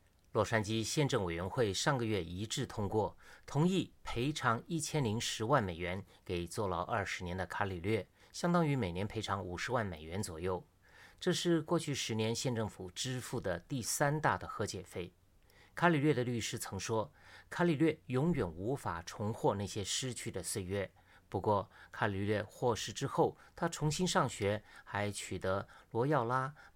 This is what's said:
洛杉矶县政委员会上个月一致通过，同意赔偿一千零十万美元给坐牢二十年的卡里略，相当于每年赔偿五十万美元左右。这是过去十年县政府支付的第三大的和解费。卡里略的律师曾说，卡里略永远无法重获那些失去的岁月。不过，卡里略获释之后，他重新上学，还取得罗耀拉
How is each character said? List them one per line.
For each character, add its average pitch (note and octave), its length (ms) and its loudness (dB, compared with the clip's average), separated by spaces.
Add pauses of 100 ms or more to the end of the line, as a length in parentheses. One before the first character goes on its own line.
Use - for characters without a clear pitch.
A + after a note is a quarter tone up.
(320)
洛 A2 120 4
杉 A2 180 4
矶 A2 220 0
县 C#3 240 2
政 A2 160 2
委 E2+ 100 0
员 F2 120 -2
会 G2+ 280 2
上 C#3+ 240 2
个 A#2+ 80 0
月 G#2 160 2
一 F2+ 240 -6
致 B2 180 -4
通 G#2 240 -2
过， G#2 300 0 (260)
同 D3+ 220 2
意 F3+ 260 0 (120)
赔 C3 280 -2
偿 A#2+ 360 2
一 E3 100 0
千 D3 240 0
零 A2+ 180 0
十 - 220 -4
万 B2 200 4
美 F2 160 -4
元 F2+ 240 -4 (220)
给 F2 220 -2
坐 G2+ 220 -2
牢 F2 140 0
二 G2+ 220 -2
十 - 200 -6
年 F2 120 -4
的 F#2 80 -2
卡 - 200 -4
里 F#2 160 -4
略， G2+ 260 0 (260)
相 F3 200 0
当 F3 120 4
于 C#3+ 120 2
每 F#2+ 160 0
年 F#2 120 -2
赔 A2 160 -4
偿 G2 240 -4
五 F2 140 -6
十 - 140 -4
万 A#2+ 120 2
美 D#2+ 200 -6
元 F2 180 -4
左 E2 160 -8
右。 F2+ 260 -2 (540)
这 F3+ 140 0
是 E3+ 280 2
过 E3 160 0
去 D3+ 160 -2
十 A#2 220 -2
年 A2 180 2
县 B2 220 0
政 A2 140 0
府 F#2 240 -10
支 B2+ 280 -4
付 A#2 200 -4
的 F2 180 -2
第 C3 240 -4
三 D3+ 380 2
大 A#2+ 180 4
的 F2 80 -10
和 - 180 -4
解 F#2+ 200 -6
费。 F2+ 280 -8 (640)
卡 E3+ 140 4
里 D#3+ 100 6
略 C#3+ 160 6
的 B2 80 2
律 A#2+ 180 -2
师 A#2 160 -4
曾 G#2 220 -6
说， A2 340 0 (360)
卡 - 160 0
里 E3+ 100 4
略 D3+ 320 4
永 C3+ 260 2
远 A#2 160 2
无 F#2+ 280 -2
法 F2 260 -4
重 G#2+ 320 -4
获 A#2 220 2
那 G2+ 100 -2
些 G2+ 160 -4
失 B2 320 -2
去 - 160 -8
的 F2+ 120 -6
岁 G2+ 200 -4
月。 F#2+ 260 -2 (400)
不 G2+ 120 -2
过， G2+ 280 2 (220)
卡 - 160 0
里 G2+ 180 0
略 G#2 200 2
获 A#2+ 300 0
释 - 180 -4
之 - 120 -6
后， - 320 2 (200)
他 E3+ 120 -2
重 D#3 220 0
新 F3 160 0
上 E3+ 220 4
学， G#2 340 0 (220)
还 G#2 260 -2
取 - 260 -6
得 G2 300 0 (240)
罗 A#2 160 0
耀 C#3+ 180 4
拉 C3 300 0 (220)